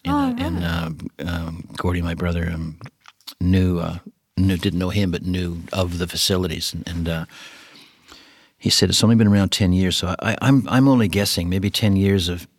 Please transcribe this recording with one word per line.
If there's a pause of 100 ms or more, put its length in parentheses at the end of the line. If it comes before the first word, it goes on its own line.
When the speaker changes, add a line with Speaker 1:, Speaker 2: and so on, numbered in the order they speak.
Speaker 1:
In,
Speaker 2:
Oh,
Speaker 1:
uh,
in,
Speaker 2:
right.
Speaker 1:
uh, (360)
um,
Gordy,
my
brother,
um, (640)
knew,
uh, (380)
knew,
didn't
know
him,
but
knew (100)
of
the
facilities.
And,
and,
uh, (1300)
he
said
it's
only
been
around
ten
years,
so
I,
I'm,
I'm
only
guessing.
Maybe
ten
years
of (120)